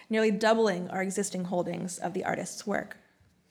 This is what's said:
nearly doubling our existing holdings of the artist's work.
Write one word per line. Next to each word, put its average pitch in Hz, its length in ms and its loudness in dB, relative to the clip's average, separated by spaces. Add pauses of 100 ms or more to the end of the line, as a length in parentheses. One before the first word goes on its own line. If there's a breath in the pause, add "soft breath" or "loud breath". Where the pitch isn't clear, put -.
nearly 220 220 4
doubling 208 580 4
our 190 120 -2
existing 190 440 -2
holdings 175 520 -2
of 175 160 -4
the 190 120 -4
artist's - 420 -4
work. - 300 -4 (540 soft breath)